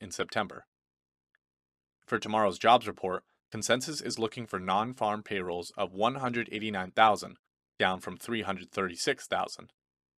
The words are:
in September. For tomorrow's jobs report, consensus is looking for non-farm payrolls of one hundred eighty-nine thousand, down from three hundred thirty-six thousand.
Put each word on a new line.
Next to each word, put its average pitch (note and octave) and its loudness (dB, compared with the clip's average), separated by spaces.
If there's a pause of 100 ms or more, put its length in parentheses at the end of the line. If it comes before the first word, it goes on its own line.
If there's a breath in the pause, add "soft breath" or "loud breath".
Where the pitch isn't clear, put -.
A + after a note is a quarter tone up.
in G2+ -12
September. - -4 (1400)
For A#2 0
tomorrow's G#2+ 2
jobs A2+ 6
report, F#2 -4 (280)
consensus B2+ 0
is B2+ -4
looking A2+ -4
for G2 -4
non-farm G#2+ 0
payrolls F2+ -4
of F#2 -4
one A2 2
hundred A#2+ -2
eighty-nine G2+ -4
thousand, G#2+ 6 (400)
down F#2 2
from F#2 -10
three A#2 -4
hundred F#2+ -6
thirty-six F#2+ -2
thousand. - -4 (460)